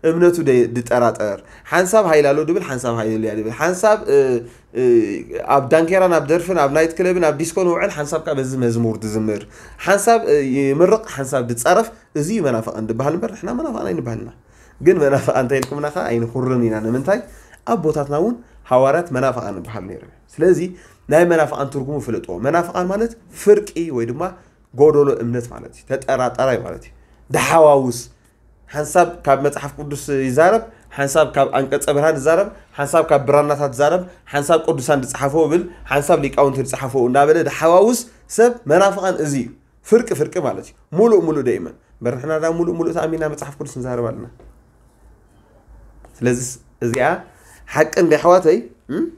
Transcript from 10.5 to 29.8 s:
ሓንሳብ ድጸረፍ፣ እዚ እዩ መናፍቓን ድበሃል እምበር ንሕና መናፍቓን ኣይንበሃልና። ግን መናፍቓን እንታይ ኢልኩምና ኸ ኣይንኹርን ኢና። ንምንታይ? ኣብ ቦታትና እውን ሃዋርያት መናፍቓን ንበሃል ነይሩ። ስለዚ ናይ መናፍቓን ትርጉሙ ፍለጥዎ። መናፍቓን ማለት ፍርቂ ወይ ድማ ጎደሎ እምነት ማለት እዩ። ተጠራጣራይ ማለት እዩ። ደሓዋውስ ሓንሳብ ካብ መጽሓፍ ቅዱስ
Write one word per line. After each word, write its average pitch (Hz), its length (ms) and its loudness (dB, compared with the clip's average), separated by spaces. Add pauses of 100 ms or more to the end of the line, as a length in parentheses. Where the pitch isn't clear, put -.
ሓንሳብ 135 380 -4
ድጸረፍ፣ 120 420 0 (260)
እዚ 151 160 -4
እዩ 220 120 -2
መናፍቓን 113 440 -4
ድበሃል 131 280 -4
እምበር - 160 -6
ንሕና 202 220 -12
መናፍቓን 247 340 -6
ኣይንበሃልና። 120 440 -8 (500)
ግን 151 180 4
መናፍቓን 139 420 2
እንታይ 131 180 -2
ኢልኩምና 147 300 -6
ኸ - 160 -6
ኣይንኹርን 120 580 -2
ኢና። 110 180 0
ንምንታይ? 135 400 -2 (460)
ኣብ 233 140 0
ቦታትና 147 360 -2
እውን 208 180 0 (320)
ሃዋርያት 139 440 2
መናፍቓን 123 440 -2
ንበሃል 98 300 -12
ነይሩ። 92 180 -14 (280)
ስለዚ 175 300 2 (480)
ናይ 160 160 4
መናፍቓን 156 440 0
ትርጉሙ 139 320 -6
ፍለጥዎ። 107 400 -8
መናፍቓን 170 460 -2
ማለት 208 240 -4 (240)
ፍርቂ 208 340 4 (220)
ወይ 117 160 -4
ድማ 127 160 -8 (520)
ጎደሎ 143 420 6
እምነት 117 300 -6
ማለት - 260 -18
እዩ። - 120 -20
ተጠራጣራይ 127 720 -2
ማለት 85 240 -10
እዩ። - 80 -20 (400)
ደሓዋውስ 139 680 4 (720)
ሓንሳብ 151 380 0 (120)
ካብ 135 200 2
መጽሓፍ 143 340 -4
ቅዱስ 147 280 -10 (160)